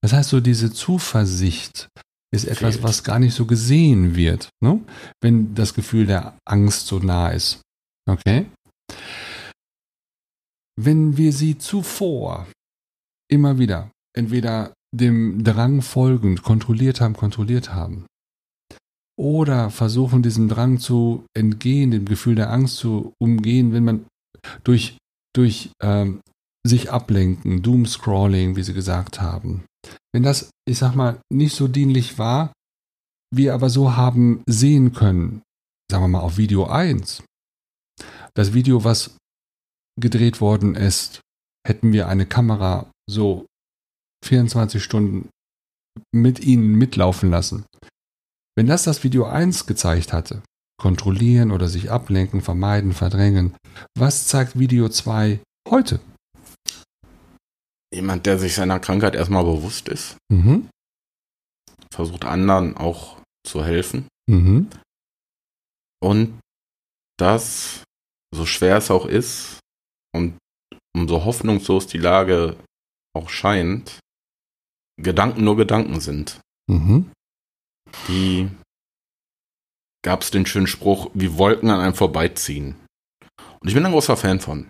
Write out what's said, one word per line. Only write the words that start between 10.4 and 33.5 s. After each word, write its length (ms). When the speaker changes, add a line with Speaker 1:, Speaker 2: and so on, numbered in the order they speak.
Speaker 1:
Wenn 380
wir 160
sie 260
zuvor 880
immer 280
wieder 320
entweder 560
dem 520
Drang 380
folgend 600
kontrolliert 580
haben, 140
kontrolliert 580
haben, 340
oder 520
versuchen, 520
diesem 260
Drang 300
zu 560
entgehen, 560
dem 160
Gefühl 280
der 160
Angst 260
zu 440
umgehen, 520
wenn 120
man 220
durch, 320
durch, 360
ähm, 380
sich 240
ablenken, 720
Doomscrolling, 920
wie 60
Sie 120
gesagt 460
haben. 440
Wenn 100
das, 280
ich 120
sag 160
mal, 260
nicht 220
so 140
dienlich 500
war, 340
wir 200